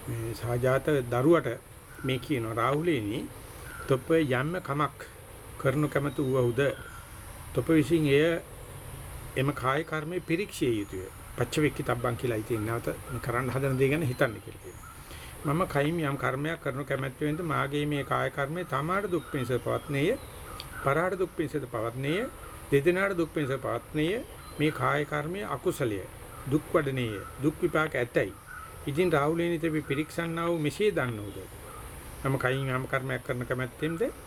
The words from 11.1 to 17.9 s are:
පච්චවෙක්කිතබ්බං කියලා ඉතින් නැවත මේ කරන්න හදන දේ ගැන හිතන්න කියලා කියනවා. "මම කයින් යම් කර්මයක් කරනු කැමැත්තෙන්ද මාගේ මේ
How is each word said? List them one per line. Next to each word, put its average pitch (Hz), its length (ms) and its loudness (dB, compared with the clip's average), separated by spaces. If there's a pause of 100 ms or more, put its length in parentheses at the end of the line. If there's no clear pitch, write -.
පච්චවෙක්කිතබ්බං 123 840 0
කියලා 113 220 0
ඉතින් 107 280 -2
නැවත 113 220 -2 (180)
මේ - 160 -6
කරන්න 123 280 0
හදන 135 280 0
දේ 131 120 6
ගැන 156 140 2
හිතන්න 123 320 2
කියලා - 280 -14
කියනවා. - 240 -14 (580)
"මම 156 200 2
කයින් 151 360 2
යම් 143 160 0
කර්මයක් 143 420 -2
කරනු 139 260 -4
කැමැත්තෙන්ද 139 580 -2
මාගේ 143 420 0
මේ 147 180 0